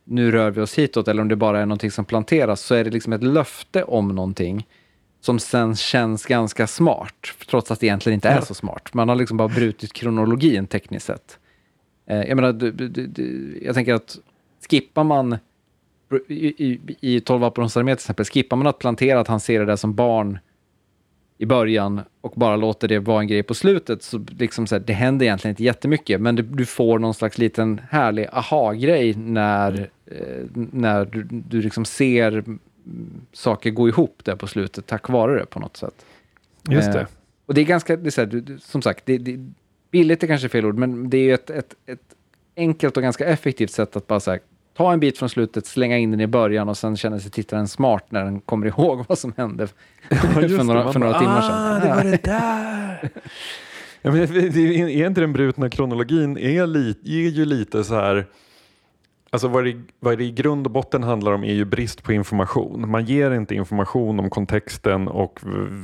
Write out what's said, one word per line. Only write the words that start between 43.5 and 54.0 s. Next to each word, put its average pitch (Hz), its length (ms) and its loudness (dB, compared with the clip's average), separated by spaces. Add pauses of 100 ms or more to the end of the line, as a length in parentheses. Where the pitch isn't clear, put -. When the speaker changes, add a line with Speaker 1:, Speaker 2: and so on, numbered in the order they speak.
Speaker 1:
sätt - 240 -4
att 101 120 -8
bara 104 120 2
så 98 120 -2
här, 90 80 -2 (380)
ta 175 160 4
en 165 60 2
bit 143 180 2
från 127 120 -2
slutet, 113 360 -2
slänga 120 320 0
in 113 140 2
den 107 100 0
i 110 60 2
början 107 420 2
och 101 80 -4
sen 110 200 -4
känner 107 220 -4
sig 98 120 -12
tittaren 107 360 -4
smart 117 420 0
när 101 140 -2
den 98 160 -4
kommer 107 280 -2
ihåg 131 380 2
<laughs> - 20 -20
vad 180 120 0
som 123 180 -8
hände 123 300 -4 (420)
Speaker 2:
Ja, 139 80 2
just 175 160 2
Speaker 1:
för 156 80 6
Speaker 2:
det. 170 220 2
Speaker 1:
några, 117 200 4
Speaker 2:
Man 131 100 0
Speaker 1:
för 139 60 4
några 117 140 2
Speaker 2:
bara, - 60 2
Speaker 1:
timmar 202 220 4
sedan. 220 120 0
Speaker 2:
"Ah, 214 260 0
det 180 100 2
var - 140 4
Speaker 1:
Ja. - 80 -
Speaker 2:
det 185 120 2
där." 220 920 -4
<laughs> - 840 -18